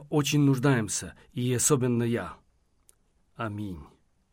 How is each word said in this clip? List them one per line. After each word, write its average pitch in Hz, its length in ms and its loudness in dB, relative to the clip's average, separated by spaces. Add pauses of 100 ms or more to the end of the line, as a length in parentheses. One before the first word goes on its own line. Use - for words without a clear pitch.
очень 147 320 2
нуждаемся, 123 720 2 (180)
и 123 220 -2
особенно 120 500 2
я. 113 320 -4 (1000)
Аминь. 104 420 -8 (540)